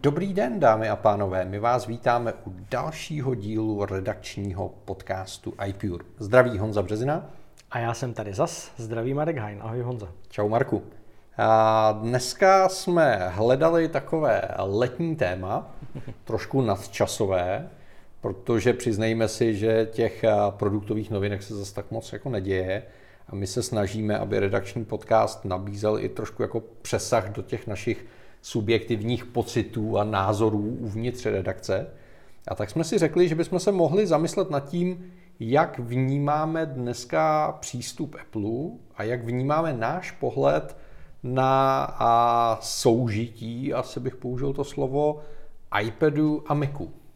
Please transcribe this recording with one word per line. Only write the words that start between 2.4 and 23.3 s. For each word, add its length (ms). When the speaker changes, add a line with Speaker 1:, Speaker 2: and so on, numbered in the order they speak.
Speaker 1:
u 80
dalšího 640
dílu 500
redakčního 880
podcastu 720
iPure. 380
Zdraví 400
Honza 240
Březina. 480
Speaker 2:
A 80
já 160
jsem 200
tady 200
zas, 420
zdraví 380
Marek 220
Hein. 260
Ahoj, 200
Honza. 260
Speaker 1:
Čau, 200
Marku. 340
A 640
dneska 680
jsme 600
hledali 600
takové 540
letní 580
téma, 580
<laughs> 260
trošku 360
nadčasové, 1080
protože 520
přiznejme 560
si, 260
že 380
těch, 320
a, 260
produktových 600
novinek 320
se 120
zas 180
tak 180
moc 220
jako 180
neděje. 520
A 60